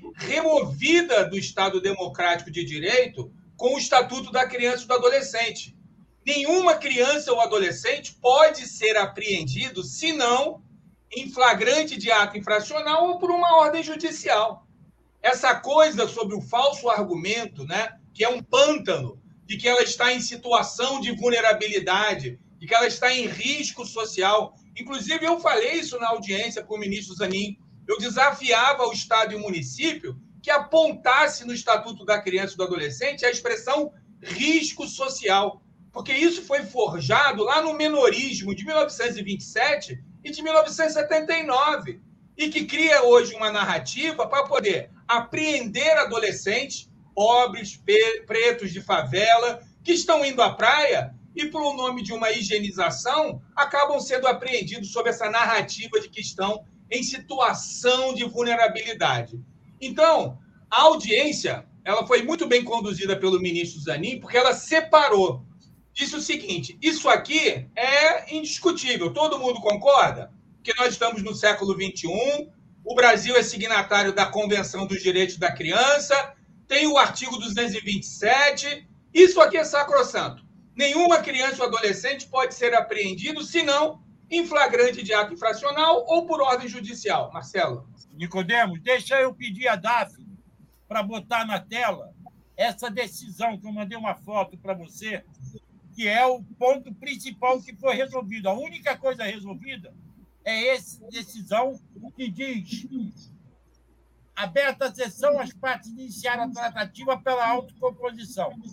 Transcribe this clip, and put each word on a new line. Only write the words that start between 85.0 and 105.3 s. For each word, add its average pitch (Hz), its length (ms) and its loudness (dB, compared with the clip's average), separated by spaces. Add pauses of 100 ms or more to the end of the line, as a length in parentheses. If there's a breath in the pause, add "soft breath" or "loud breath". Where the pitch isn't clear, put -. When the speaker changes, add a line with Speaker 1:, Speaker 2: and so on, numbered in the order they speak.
Speaker 1:
de 202 120 -2
ato 208 200 0
infracional 285 760 0
ou 339 200 2
por 311 140 -2
ordem 254 260 0
judicial." 208 640 -6
Marcelo. 160 560 -4 (240)
Speaker 2:
Nicodemos, 180 680 -2
deixa 254 380 0
eu 262 140 0
pedir 247 340 -6
a 220 80 2
Daphne 214 640 -4 (500)
pra 214 140 -4
botar 226 440 -4
na 208 140 -4
tela 220 540 -6 (420)
essa 233 340 -4
decisão 214 680 -8
que 208 100 -16
eu 214 40 -12
mandei 208 260 -10
uma 214 180 -6
foto 190 420 -6
pra 190 160 -8
você, 185 500 -10 (720)
que 226 120 -4
é 226 180 2
o 254 180 0
ponto 262 520 -2
principal 254 640 -4
que 233 140 -20
foi 240 200 -2
resolvido. 226 540 -6
A 190 40 0
única 285 440 -6
coisa 254 260 -4
resolvida 208 720 -12 (500)
é 226 260 -2
essa - 400 -6
decisão 226 720 -4 (360)
que 254 140 -8
diz: 240 1000 -10 (1040)
"Aberta 269 500 -2
a 247 80 -6
sessão, 254 460 -2